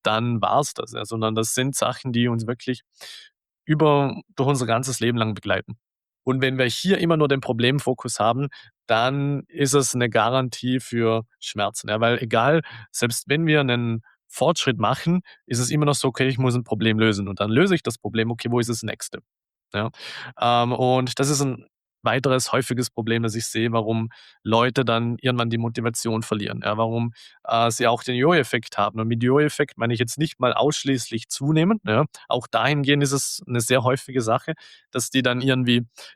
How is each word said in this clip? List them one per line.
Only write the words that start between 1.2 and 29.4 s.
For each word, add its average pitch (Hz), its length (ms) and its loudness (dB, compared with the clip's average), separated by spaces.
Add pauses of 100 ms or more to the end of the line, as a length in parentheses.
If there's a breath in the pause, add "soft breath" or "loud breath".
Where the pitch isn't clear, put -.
das 113 200 0
sind 131 200 0
Sachen, 123 380 -2
die 120 160 2
uns 113 180 -2
wirklich 127 360 -6 (840 loud breath)
über, 147 500 2 (200)
durch 135 140 0
unser 127 160 0
ganzes 117 340 -2
Leben 120 180 0
lang 110 160 0
begleiten. 98 440 -4 (460)
Und 127 180 0
wenn 131 160 0
wir 131 80 2
hier 180 320 0
immer 170 200 2
nur 151 100 4
den 135 140 0
Problemfokus 123 800 -2
haben, 117 280 0 (400 loud breath)
dann 139 600 0
ist 139 260 0
es 135 220 2
eine 120 140 0
Garantie 123 680 0
für 113 460 0 (140)
Schmerzen, - 500 -6
ja, 107 100 0
weil 117 200 2
egal, 123 420 2 (300 loud breath)
selbst - 380 -4
wenn 156 180 2
wir 151 140 4
einen 120 400 0 (260 soft breath)
Fortschritt 135 520 0
machen, 151 420 2 (240 loud breath)
ist 120 140 -4
es 123 120 -2
immer 151 140 2
noch 143 100 4
so: 135 140 0
„Okay, 127 180 0
ich 127 100 -2
muss 127 180 2
ein 123 80 0
Problem 110 360 2
lösen.“ 101 280 2
Und 95 120 -8
dann 104 120 0
löse 175 240 4
ich - 80 -4
das 120 140 -4
Problem, 110 340 -2
okay, 117 200 -6
wo 123 80 2
ist 117 100 0
das 113 140 -4
Nächste? - 360 -10 (540)
Ja, 107 180 -4 (480 loud breath)
ähm, 120 340 2
und 127 460 0
das 139 100 0
ist 143 120 0
ein 135 260 -4 (360)
weiteres 127 500 0
häufiges 120 360 -2
Problem, 117 340 -2
das 110 120 -4
ich 113 120 -6
sehe, 113 260 -2
warum 113 380 -2 (320 loud breath)
Leute 117 420 2
dann 117 340 0
irgendwann 123 300 0
die 113 80 -2
Motivation 117 640 -2
verlieren, - 400 -6
ja, 107 140 -2
warum, 117 340 -2 (320 loud breath)
äh, 117 280 2
sie 123 160 -2
auch 117 160 2
den 123 120 -4
Jojo-Effekt 131 640 0
haben. 104 240 0
Und 113 80 -2
mit 117 140 0
Jojo-Effekt 143 540 2